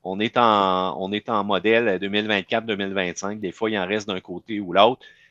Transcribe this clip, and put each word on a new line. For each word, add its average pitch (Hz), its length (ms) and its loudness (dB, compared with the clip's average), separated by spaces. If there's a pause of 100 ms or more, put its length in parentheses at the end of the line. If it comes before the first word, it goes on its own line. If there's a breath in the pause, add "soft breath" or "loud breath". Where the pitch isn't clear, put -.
on 95 160 -6
est 113 160 -4
en, 95 640 4
on 95 120 -6
est 104 180 -4
en 107 140 0
modèle 104 560 2
deux 98 100 -6
mille 107 180 -2
vingt-quatre, 110 380 -2
deux 110 100 -4
mille 98 180 -4
vingt-cinq, 98 460 -4
des 95 120 -4
fois, 110 180 -4
il 110 80 -2
en 92 80 -2
reste 104 220 -4
d'un 92 120 -6
côté 95 400 -10
ou 90 140 -6
l'autre. 110 320 4 (260 soft breath)